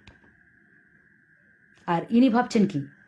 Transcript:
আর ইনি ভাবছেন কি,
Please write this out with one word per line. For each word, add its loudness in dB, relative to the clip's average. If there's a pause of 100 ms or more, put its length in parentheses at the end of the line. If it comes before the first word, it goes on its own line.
(1900)
আর -2
ইনি 4
ভাবছেন 0
কি, -6 (200)